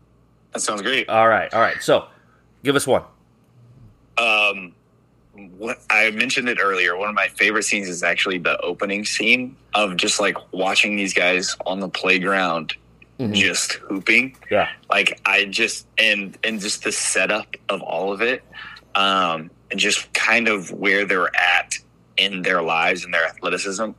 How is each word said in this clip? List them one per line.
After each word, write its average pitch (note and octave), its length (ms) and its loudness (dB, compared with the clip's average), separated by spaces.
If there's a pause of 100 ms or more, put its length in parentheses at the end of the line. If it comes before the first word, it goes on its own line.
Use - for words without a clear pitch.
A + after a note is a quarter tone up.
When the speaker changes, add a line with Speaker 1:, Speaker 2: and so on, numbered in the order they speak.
(520)
Speaker 1:
That - 80 -6
sounds G#2+ 200 -4
great. A#2 300 -2
Speaker 2:
All A2+ 180 6
right, G2+ 240 2
all A2 80 2
right. G2+ 220 2
So, C3+ 240 4 (580)
give C#3 100 4
us C#3 120 0
one. A2 160 4 (1160)
Speaker 1:
Um, G#2+ 560 0 (840)
what, A#3 200 -6 (120)
I G#3+ 220 4
mentioned A#2+ 360 -2
it A2+ 120 0
earlier. F#2 360 2
One G2+ 140 -4
of G#2+ 40 -4
my G2 140 2
favorite G#2 360 2
scenes G2+ 240 -2
is F2 140 -8
actually F2 360 0
the D#2+ 240 -2
opening G2+ 420 -4
scene A#3+ 500 -2 (200)
of - 220 0
just, G2+ 240 0
like, G2 160 0 (160)
watching G2 440 0
these G2 180 -2
guys F#2 420 2 (100)
on F#2+ 140 -2
the F#2 80 -4
playground F2+ 840 0 (460)
Speaker 2:
Mm-hmm. G#2+ 140 -2
Speaker 1:
just F#2 400 0
hooping. A2+ 600 0 (140)
Speaker 2:
Yeah. G2 180 2 (220)
Speaker 1:
Like, G2 360 0
I G2+ 180 2
just, G#2 420 -4 (100)
and, G#2 460 0
and A2 180 -4
just G#2+ 220 -6
the A2 80 -4
setup - 640 -2 (140)
of G2 140 -4
all F2+ 300 -4
of G2 80 -6
it, A#2+ 220 -2 (540)
um, F#2 520 2 (220)
and G2 80 -4
just - 340 0
kind A2+ 360 2
of G2 240 -2
where G2+ 320 2
they're F#2 320 0
at F2 420 0 (380)
in G2 260 -2
their F#2 200 2
lives E2 420 0
and F2 100 -6
their E2 100 2
athleticism. F#2+ 760 -4